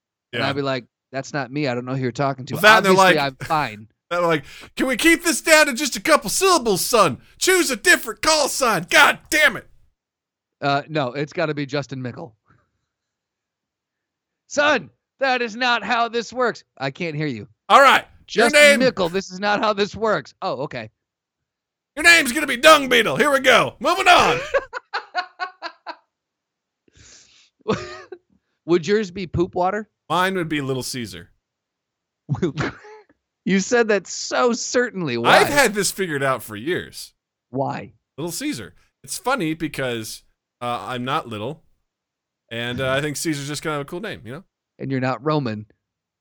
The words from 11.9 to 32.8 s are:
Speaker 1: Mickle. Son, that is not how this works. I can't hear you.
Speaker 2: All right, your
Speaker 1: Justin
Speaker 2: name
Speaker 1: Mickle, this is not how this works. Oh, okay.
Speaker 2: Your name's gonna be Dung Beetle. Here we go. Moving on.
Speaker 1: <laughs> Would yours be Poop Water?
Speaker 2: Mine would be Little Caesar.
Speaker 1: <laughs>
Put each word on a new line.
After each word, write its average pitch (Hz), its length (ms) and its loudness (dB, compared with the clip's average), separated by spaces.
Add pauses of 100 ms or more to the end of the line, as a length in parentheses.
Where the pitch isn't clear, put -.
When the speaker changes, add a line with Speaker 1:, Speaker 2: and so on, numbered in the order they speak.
Speaker 1:
Mickle. 123 360 -12 (2000)
Son, 277 420 0 (300)
that 254 220 0
is 220 140 -6
not 240 260 0
how 233 260 0
this 226 240 -6
works. 233 320 -2 (140)
I 135 120 -4
can't 156 260 -8
hear 156 100 -4
you. 113 220 -8 (200)
Speaker 2:
All 226 120 8
right, 269 240 6 (280)
your 214 180 4
Speaker 1:
Justin 294 100 6
Speaker 2:
name 285 200 8
Speaker 1:
Mickle, 202 280 0
this 185 220 -6
is 185 100 -14
not 208 200 0
how 220 120 2
this 196 240 -2
works. 190 460 -2
Oh, 147 200 -4
okay. 120 280 -10 (1080)
Speaker 2:
Your 294 80 -6
name's 330 280 4
gonna 302 140 -2
be 262 100 -4
Dung 285 320 6
Beetle. 208 280 2
Here 277 140 2
we 269 100 2
go. 214 400 4
Moving 370 280 2
on. 277 320 6 (3250)
Speaker 1:
<laughs> - 100 -2 (880)
Would 165 200 2
yours 202 240 0
be 180 160 -10
Poop 180 280 -2
Water? 190 340 -2 (200)
Speaker 2:
Mine 185 280 0
would 170 120 -4
be 151 120 -4
Little 131 220 -4
Caesar. 104 480 -10 (1120)
Speaker 1:
<laughs> 165 80 -2 (960)